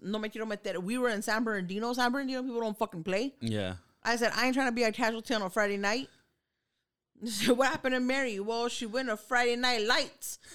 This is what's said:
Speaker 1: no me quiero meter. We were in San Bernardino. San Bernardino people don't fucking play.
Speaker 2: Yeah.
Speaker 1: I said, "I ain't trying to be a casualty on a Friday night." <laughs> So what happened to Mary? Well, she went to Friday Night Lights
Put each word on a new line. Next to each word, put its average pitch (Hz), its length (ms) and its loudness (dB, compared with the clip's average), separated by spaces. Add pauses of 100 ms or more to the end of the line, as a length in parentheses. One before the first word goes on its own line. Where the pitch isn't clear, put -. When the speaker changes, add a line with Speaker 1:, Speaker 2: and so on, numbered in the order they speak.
Speaker 1:
no 208 160 -4
me 214 100 -4
quiero 220 180 -6
meter. 202 340 -4
We 214 180 -2
were 247 120 2
in 214 120 -2
San 226 220 0
Bernardino. 208 480 -2
San 240 200 2
Bernardino 262 300 -2
people 240 180 -4
don't 214 160 -2
fucking - 280 -4
play. 214 360 -2
Speaker 2:
Yeah. 104 360 -2 (260)
Speaker 1:
I 233 140 2
said, 220 180 2
"I 233 120 2
ain't 262 80 2
trying 269 140 2
to 233 40 0
be 240 100 0
a 220 100 4
casualty 226 420 -2
on 214 80 0
a 185 80 -2
Friday 202 260 2
night." 214 380 -2
<laughs> - 40 -20 (1080)
So 220 260 2
what 254 160 6
happened 262 260 0
to 254 60 2
Mary? 254 400 0
Well, 233 280 -2
she 240 180 -4
went 247 240 -2
to 214 80 0
Friday 240 360 2
Night 247 320 2
Lights - 520 0 (160)